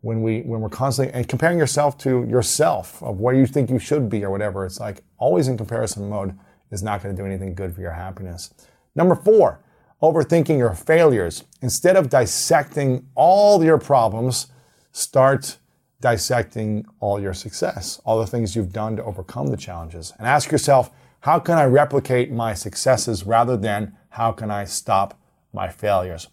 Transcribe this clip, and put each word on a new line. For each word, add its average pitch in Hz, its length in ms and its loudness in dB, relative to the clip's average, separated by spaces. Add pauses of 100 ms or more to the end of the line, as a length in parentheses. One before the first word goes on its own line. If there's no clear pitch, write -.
when 113 200 -4
we, 110 200 0
when 113 200 -6
we're 107 80 -6
constantly, 135 440 -2
and 120 140 -4
comparing 165 300 0
yourself 147 420 0
to 127 260 0
yourself 120 760 0
of 95 180 -8
where 120 140 2
you 131 140 6
think 131 220 0
you 123 100 0
should 143 280 -2
be 101 160 -4
or 98 60 -4
whatever, 98 360 -4
it's 92 140 -10
like 107 240 -10 (140)
always 147 300 2
in 127 100 -2
comparison 104 520 -6
mode 98 280 -6 (340)
is 98 120 -8
not 104 180 -4
gonna 98 140 -8
do 95 100 -8
anything 95 300 -8
good 92 180 -8
for 87 80 -14
your 87 120 -8
happiness. 90 580 -14 (440)
Number 170 200 4
four, 208 440 4 (420)
overthinking 160 580 2
your 117 140 2
failures. 127 680 2 (180)
Instead 175 340 2
of 165 140 2
dissecting 135 1040 0
all 196 480 6
your 160 160 6
problems, 120 680 0 (440)
start 135 680 0 (440)
dissecting 110 840 -2 (140)
all 101 200 -2
your 98 140 -6
success, - 720 -8
all 110 140 0
the 110 80 -2
things 110 280 -4
you've 95 160 -4
done 110 240 -6
to - 80 -8
overcome 104 440 -8
the 123 100 -4
challenges, 82 600 -14
and 110 80 -6
ask 139 240 2
yourself, 135 400 2 (300)
"How 160 180 2
can 170 180 0
I 156 60 6
replicate 135 680 2
my 113 220 -4
successes?" 104 720 -2
rather 117 320 2
than, 104 360 -4 (160)
"How 113 220 -2
can 107 200 -8
I 101 140 -6
stop 98 500 -2 (360)
my 95 180 -8
failures?" 92 640 -2